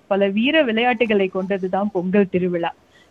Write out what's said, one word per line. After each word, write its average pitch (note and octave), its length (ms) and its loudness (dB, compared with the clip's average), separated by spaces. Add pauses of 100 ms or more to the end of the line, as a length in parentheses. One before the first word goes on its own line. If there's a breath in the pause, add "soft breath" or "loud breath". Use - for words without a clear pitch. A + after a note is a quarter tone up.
பல G3 200 2
வீர B3+ 360 2
விளையாட்டுகளை A3 680 0
கொண்டதுதான் F#3+ 580 -2
பொங்கல் F#3 380 0
திருவிழா. F3 420 -2 (400 soft breath)